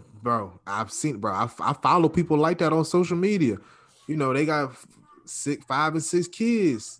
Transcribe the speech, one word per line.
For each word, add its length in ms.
bro, 440
I've 260
seen, 260
bro, 140
I, 160
I 140
follow 340
people 280
like 220
that 140
on 120
social 320
media. 400
You 100
know, 160
they 140
got 240
f-, 160
six, 400
five 280
and 80
six 260
kids, 720